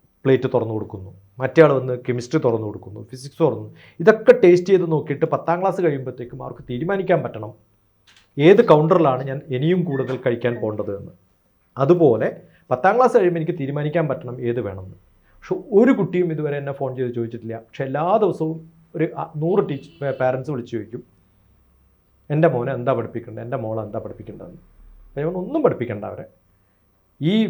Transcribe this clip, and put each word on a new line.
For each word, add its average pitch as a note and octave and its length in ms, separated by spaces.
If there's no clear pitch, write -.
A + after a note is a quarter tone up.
പ്ലേറ്റ് C3 300
തുറന്നു A2+ 200
കൊടുക്കുന്നു, G2+ 380
മറ്റേ C3+ 240
ആൾ C#3+ 100
വന്ന് B2+ 200
കെമിസ്ട്രി B2 380
തുറന്നു A2+ 220
കൊടുക്കുന്നു, G#2 440
ഫിസിക്സ് C3+ 320
തുറന്നു. A2 300
ഇതൊക്കെ A3 440
ടേസ്റ്റ് F3+ 260
ചെയ്ത് F#3 220
നോക്കിയിട്ട് C#3 340
പത്താം D#3+ 360
ക്ലാസ് F#3 200
കഴിയുമ്പോഴത്തേക്കും C3 640
അവർക്ക് B2+ 260
തീരുമാനിക്കാൻ E3 540
പറ്റണം A2 300
ഏത് E3+ 280
കൗണ്ടറിലാണ് D#3 580
ഞാൻ C3+ 240
ഇനിയും D#3 360
കൂടുതൽ C3 420
കഴിക്കാൻ A#2+ 360
പോകേണ്ടത് G#2 380
എന്ന്. F#2 120
അതുപോലെ C#3 520
പത്താം F#3 260
ക്ലാസ് B3 200
കഴിയുമ്പോൾ F3 220
എനിക്ക് D#3 200
തീരുമാനിക്കാൻ D3 480
പറ്റണം B2 340
ഏത് A#2+ 200
വേണമെന്ന്. F#2+ 380
പക്ഷെ - 160
ഒരു A#3 200
കുട്ടിയും F3+ 400
ഇതുവരെ D3 260
എന്നെ C#3 140
ഫോൺ C3 240
ചെയ്ത് B2+ 180
ചോദിച്ചിട്ടില്ല. A2+ 440
പക്ഷെ - 260
എല്ലാ D3+ 340
ദിവസവും E3 540
ഒരു, D#3 120
ആ, D3+ 200
നൂറ് F3 320
ടീച്ച-, C#3 520
പാരന്റ്സ് C3 300
വിളിച്ച് A#2+ 200
ചോദിക്കും, G#2+ 320
"എൻ്റെ D#3 180
മോനെ B2+ 260
എന്താ A#2+ 200
പഠിപ്പിക്കേണ്ടത്, A2+ 500
എൻ്റെ B2 140
മോളെ A2 260
എന്താ G#2+ 160
പഠിപ്പിക്കേണ്ടതെന്ന്." G2 580
അപ്പം - 640
ഞാൻ D3+ 60
പറഞ്ഞു, F#3 200
"ഒന്നും D4+ 160
പഠിപ്പിക്കേണ്ട A2 420
അവരെ. - 200
ഈ D#3+ 120